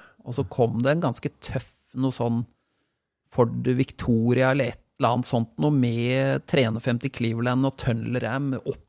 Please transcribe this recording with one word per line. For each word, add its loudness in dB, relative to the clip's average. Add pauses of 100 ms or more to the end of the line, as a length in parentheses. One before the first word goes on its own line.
(260)
Og -8
så -2
kom 0
det 4
en 0
ganske -4 (100)
tøff, -8 (240)
noe 0
sånn 0 (880)
Ford 4 (160)
Victoria 2
eller 2
et -8 (200)
eller 2
annet -2
sånt, 0 (100)
noe 2
med 0
tre 2 (160)
femti -2
Cleveland 0
og -2
tunnelram -2
opp -6